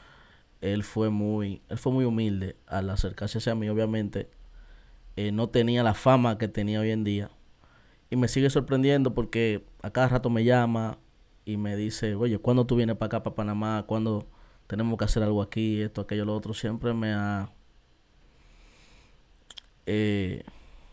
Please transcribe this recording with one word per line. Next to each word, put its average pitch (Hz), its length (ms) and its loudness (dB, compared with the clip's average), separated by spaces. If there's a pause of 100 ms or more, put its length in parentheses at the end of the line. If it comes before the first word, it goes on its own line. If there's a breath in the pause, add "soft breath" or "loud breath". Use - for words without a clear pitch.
(640 soft breath)
Él 104 220 -2
fue 110 260 -2
muy, 104 580 -2
él - 80 -6
fue 127 160 -2
muy 131 140 2
humilde 107 500 -2 (100)
al 95 220 -4
acercarse 98 500 -2
hacia 113 160 0
mí. 107 140 -2
Obviamente, 110 600 -2 (840 soft breath)
eh, 104 160 -2
no 110 180 0
tenía 120 320 4
la 113 100 4
fama 120 460 4
que 110 100 -2
tenía 104 320 -2
hoy 110 120 0
en 110 120 -2
día. 101 260 -2 (800 soft breath)
Y 127 80 -4
me 123 120 4
sigue 135 200 2
sorprendiendo 135 640 2
porque 110 540 0 (160)
a 104 80 -8
cada 127 180 2
rato 120 220 2
me 113 140 2
llama 117 540 4 (460)
y 107 120 -4
me 104 200 -4
dice, 107 380 -4
"Oye, 110 240 0
¿cuándo 123 280 4
tú 123 100 0
vienes 113 200 2
para 110 120 -2
acá, 113 140 -4
para - 140 -8
Panamá? 107 500 -2
¿Cuándo 110 400 -2 (400 soft breath)
tenemos 113 320 -2
que 107 60 -2
hacer 110 180 2
algo 104 200 2
aquí? 107 400 -2
Esto, 104 180 -6
aquello, 104 240 -4
lo 107 100 -4
otro." 107 200 -6
Siempre 117 400 -4
me 110 180 -2
ha, 101 380 -4 (2250 soft breath)
eh, 101 580 0 (480 loud breath)